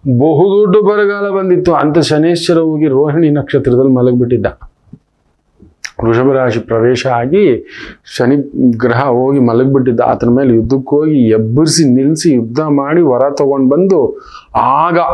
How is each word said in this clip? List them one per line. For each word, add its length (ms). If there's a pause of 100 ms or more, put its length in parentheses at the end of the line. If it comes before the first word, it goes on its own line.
(180)
ಬಹುದೊಡ್ಡ 580
ಬರಗಾಲ 540
ಬಂದಿತ್ತು. 440
ಅಂತ 240
ಶನೇಶ್ವರ 600
ಹೋಗಿ 280
ರೋಹಿಣಿ 440
ನಕ್ಷತ್ರದಲ್ಲಿ 640
ಮಲಗ್ಬಿಟ್ಟಿದ್ದ. 540 (1600)
ವೃಷಭ 280
ರಾಶಿ 280
ಪ್ರವೇಶ 460
ಆಗಿ 580 (520)
ಶನಿ 200 (340)
ಗ್ರಹ 340
ಹೋಗಿ 360
ಮಲಗ್ಬಿಟ್ಟಿದ್ದ. 600
ಆತನ 280
ಮೇಲೆ 260
ಯುದ್ಧಕ್ಕೆ 420
ಹೋಗಿ 320
ಎಬ್ಬರಿಸಿ 680
ನಿಲ್ಲಿಸಿ 400
ಯುದ್ಧ 260
ಮಾಡಿ 420
ವರ 280
ತಗೊಂಡ್ 400
ಬಂದು 520 (320)
ಆಗ 440 (160)